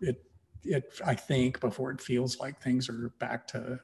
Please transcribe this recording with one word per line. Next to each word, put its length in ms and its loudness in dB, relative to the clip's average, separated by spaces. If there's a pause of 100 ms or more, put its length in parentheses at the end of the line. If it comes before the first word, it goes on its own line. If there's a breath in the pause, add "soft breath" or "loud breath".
it, 200 0 (420)
it, 420 0
I 80 4
think, 460 2
before 300 0
it 120 -6
feels 360 0
like 220 -6
things 300 2
are 280 -6
back 300 -4
to, 360 -4